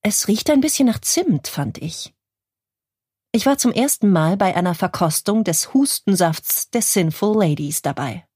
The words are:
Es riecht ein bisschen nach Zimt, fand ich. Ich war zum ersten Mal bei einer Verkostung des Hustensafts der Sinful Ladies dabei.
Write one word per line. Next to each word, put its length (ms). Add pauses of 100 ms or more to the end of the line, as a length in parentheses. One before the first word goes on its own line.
Es 260
riecht 220
ein 100
bisschen 260
nach 140
Zimt, 480
fand 300
ich. 340 (1200)
Ich 120
war 120
zum 140
ersten 380
Mal 260
bei 180
einer 200
Verkostung 680
des 320
Hustensafts 960
der 120
Sinful 560
Ladies 440
dabei. 540